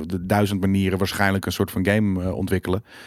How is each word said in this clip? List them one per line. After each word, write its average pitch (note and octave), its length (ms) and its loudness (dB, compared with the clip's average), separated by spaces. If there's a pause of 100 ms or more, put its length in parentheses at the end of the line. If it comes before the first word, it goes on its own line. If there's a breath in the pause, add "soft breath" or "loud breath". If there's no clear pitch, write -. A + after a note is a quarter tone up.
de F2+ 200 -6
duizend G2+ 340 2
manieren F#2+ 380 2
waarschijnlijk G2 480 0
een G#2+ 60 0
soort - 180 -2
van F#2+ 160 -2
game, G2+ 380 2
eh, F#2 120 -2
ontwikkelen. F#2+ 480 -2 (220 loud breath)